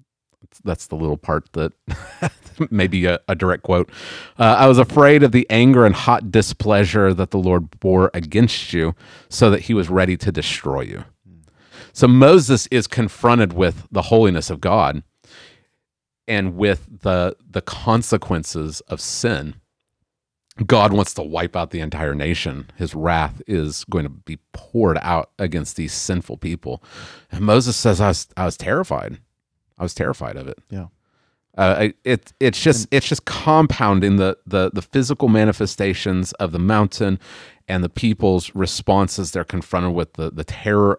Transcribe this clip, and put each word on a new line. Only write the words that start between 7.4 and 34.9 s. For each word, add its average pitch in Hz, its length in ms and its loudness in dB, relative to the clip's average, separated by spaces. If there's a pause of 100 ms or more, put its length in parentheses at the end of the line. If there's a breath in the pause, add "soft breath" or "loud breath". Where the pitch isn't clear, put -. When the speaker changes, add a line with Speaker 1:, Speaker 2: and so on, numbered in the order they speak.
Speaker 1:
bore 92 340 4
against 101 580 -2
you, 80 220 -2 (340 loud breath)
so 113 220 4
that 101 120 2
he 117 120 -4
was 90 140 0
ready 92 300 0
to 98 140 -4
destroy 67 500 -6
you." 50 220 -14 (240)
Speaker 2:
Hmm. 87 120 -20 (520 loud breath)
Speaker 1:
So - 160 4
Moses 135 600 6
is 120 180 0
confronted 117 640 0
with 87 380 -2
the 95 120 -2
holiness 98 480 2
of 71 100 -8
God 80 420 0 (1300 soft breath)
and 95 280 -4
with 98 320 -2 (140)
the, 90 340 0 (120)
the - 140 -6
consequences 85 1300 -4
of 78 120 -10
sin. 76 540 -6 (1120)
God 104 260 4
wants 98 220 0
to - 80 -8
wipe 82 320 -6
out 85 160 -6
the 85 100 -10
entire 76 340 -6
nation. 73 640 -6
His 85 180 -8
wrath 78 520 -4
is 78 440 -6
going 82 140 -4
to 71 40 -8
be 76 300 -16 (140)
poured 104 500 -2
out 85 360 -4
against 82 380 -8
these 78 160 -8
sinful - 460 -8
people. 78 440 -10 (480 loud breath)
And - 120 -8
Moses 120 340 2
says, 104 240 0
"I 104 80 2
was, - 180 -2 (120)
I 92 80 -4
was 82 100 -6
terrified. 78 640 -6 (600)
I - 40 -10
was 87 120 -6
terrified - 420 -6
of 67 120 -14
it." - 100 -16 (120)
Speaker 2:
Yeah. 95 160 -12 (720)
Speaker 1:
Uh, 95 200 2
I, 90 160 -2 (100)
it, - 360 -4
it's 123 200 0
just, 131 260 2
Speaker 2:
And - 80 -20
Speaker 1:
it's 135 140 0
just - 180 -6
compounding 104 880 2
the, 95 200 0 (100)
the, 95 280 0
the 98 80 -6
physical 135 460 -2